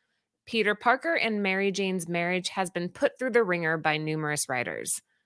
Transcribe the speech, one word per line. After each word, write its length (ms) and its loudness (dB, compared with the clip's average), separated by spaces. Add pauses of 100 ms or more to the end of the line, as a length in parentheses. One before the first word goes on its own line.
(460)
Peter 300 2
Parker 400 2
and 260 0
Mary 300 2
Jane's 360 -2
marriage 420 0
has 200 -2
been 180 -4
put 300 -2
through 120 -2
the 120 4
ringer 340 0
by 200 0
numerous 520 -2
writers. 540 -4 (240)